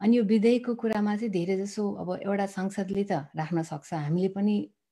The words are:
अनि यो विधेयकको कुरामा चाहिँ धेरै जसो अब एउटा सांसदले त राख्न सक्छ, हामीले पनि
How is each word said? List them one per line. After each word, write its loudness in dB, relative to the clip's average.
अनि 6
यो 4
विधेयकको 4
कुरामा 0
चाहिँ -4
धेरै 0
जसो -4
अब -6
एउटा -2
सांसदले -4
त -4
राख्न -4
सक्छ, -8
हामीले 0
पनि 0